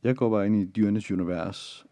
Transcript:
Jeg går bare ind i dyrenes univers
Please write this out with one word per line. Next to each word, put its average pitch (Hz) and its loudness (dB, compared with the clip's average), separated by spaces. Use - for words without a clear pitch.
Jeg 127 2
går 123 2
bare 104 2
ind 104 2
i 101 2
dyrenes 104 0
univers 90 -4